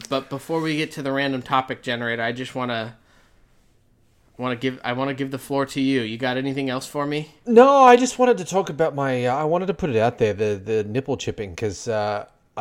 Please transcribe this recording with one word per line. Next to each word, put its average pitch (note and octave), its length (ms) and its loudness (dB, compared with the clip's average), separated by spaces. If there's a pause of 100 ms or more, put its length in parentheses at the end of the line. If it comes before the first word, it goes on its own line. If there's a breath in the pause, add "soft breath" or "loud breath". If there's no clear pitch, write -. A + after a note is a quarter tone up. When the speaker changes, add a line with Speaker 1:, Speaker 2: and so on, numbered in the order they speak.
Speaker 1:
but C3+ 200 -4
before D#3+ 320 -6
we D#3 160 -4
get D#3 160 -6
to D#3+ 80 -10
the C3+ 100 -4
random C3+ 300 -2
topic C3 420 -2
generator, A#2 400 -4
I A#2+ 80 -2
just B2 240 -10
wanna, A#2 400 -6 (1400 soft breath)
wanna B2 180 -4
give, B2+ 280 -4
I B2 100 -2
wanna C3+ 200 -4
give C3+ 180 -6
the C3+ 60 -8
floor C#3 300 -4
to C#3 140 -4
you. C3+ 200 2
You A2+ 160 -6
got B2+ 200 -2
anything C3+ 320 -4
else C3 180 -6
for C#3+ 180 -6
me? D3 280 -6 (120)
Speaker 2:
No, C4 380 8
I B3 140 12
just B3+ 200 0
wanted B3 200 4
to F3+ 80 -8
talk F#3 240 -2
about D3+ 260 0
my, C3 300 0
uh, B2 100 0
I D3+ 80 -2
wanted F3 240 0
to G3 60 0
put F3 160 -4
it A2+ 80 2
out A2+ 200 2
there, G#2+ 160 2
the, G#2 300 -2
the A2 220 -2
nipple B2 320 -4
chipping, G2+ 380 -8
'cause, G#2 340 -6
uh, G#2+ 360 -4 (360)